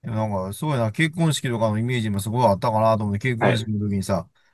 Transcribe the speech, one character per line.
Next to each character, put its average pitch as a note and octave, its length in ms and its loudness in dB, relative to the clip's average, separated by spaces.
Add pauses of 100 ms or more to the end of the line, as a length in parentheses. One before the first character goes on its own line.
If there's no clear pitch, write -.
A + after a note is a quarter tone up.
で A#2 60 -10
も A2+ 80 -4
な A2 80 0
ん F#2+ 220 -4
か、 G2 40 -8
す C3 140 -8
ご D3+ 100 0
い - 20 -2
な、 A2+ 140 0
結 D#3 240 0
婚 D#3+ 180 2
式 - 140 -4
と A#2+ 100 -2
か A2 120 2
の G#2+ 100 0
イ - 20 0
メ B2 180 0
ー - 20 -2
ジ A2 80 -2
も G2 100 0
す G#2 100 -4
ご A#2+ 140 0
い - 20 6
あ G#2 100 6
っ - 40 -8
た A#2+ 120 0
か G#2+ 100 2
な A2 160 4
と G#2+ 80 -2
思 G2+ 80 -2
っ G2+ 40 -2
て、 B2+ 120 -2
結 A#2 120 -2
婚 A2+ 160 4
式 A2 140 -4
の G#2 160 0
時 G2+ 80 -2
に F#2+ 80 -2
さ、 F2+ 240 -2 (260)